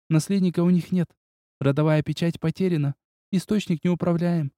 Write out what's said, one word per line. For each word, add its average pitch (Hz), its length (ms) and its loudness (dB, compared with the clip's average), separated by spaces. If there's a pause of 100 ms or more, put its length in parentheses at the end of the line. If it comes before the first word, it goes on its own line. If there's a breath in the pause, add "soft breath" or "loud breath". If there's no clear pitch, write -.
(100)
Наследника 175 520 2
у 175 80 2
них 180 220 0
нет. 180 160 0 (520)
Родовая 151 420 2
печать 165 360 -4
потеряна, 160 560 -2 (380)
источник 190 520 -2
неуправляем, 170 720 0